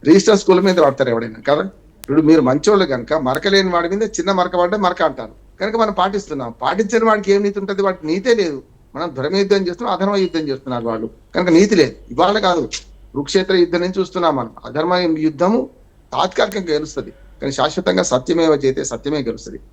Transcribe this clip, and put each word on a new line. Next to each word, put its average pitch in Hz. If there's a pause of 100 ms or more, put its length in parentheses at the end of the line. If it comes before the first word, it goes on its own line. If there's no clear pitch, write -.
రిజిస్టర్ 196
స్కూల్ 185
మీద 185
వాడతారు 135
ఎవడైనా 113
కదా. 151 (360)
ఇప్పుడు 151
మీరు 156
మంచోళ్ళు 151
కనుక 131
మరక 139
లేని 190
వాడి 170
మీద 196
చిన్న 196
మరక 180
పడ్డా 175
మరక 180
అంటారు. 131
కనుక 208
మనం 220
పాటిస్తున్నాం. 175
పాటించని 208
వాడికి 208
ఏం 202
నీతి 202
ఉంటుంది? 196
వాడికి 185
నీతే 196
లేదు. 160 (320)
మనం 156
ధర్మ 143
యుద్ధం 196
చేస్తున్నాం, 190
అధర్మ 196
యుద్ధం 180
చేస్తున్నారు 127
వాళ్ళు. 113 (240)
కనుక 180
నీతి 190
లేదు. 143 (160)
ఇవాళ 185
కాదు, 175 (440)
కురుక్షేత్ర 185
యుద్ధం 175
నుంచి 185
చూస్తున్నాం 170
మనం. 117 (140)
అధర్మ 156 (240)
యుద్ధము 156 (440)
తాత్కాలికంగా 185
గెలుస్తుంది, 147 (280)
కానీ 139
శాశ్వతంగా 180
సత్యమేవ 170
జయతే, 131
సత్యమే 143
గెలుస్తుంది. 113 (120)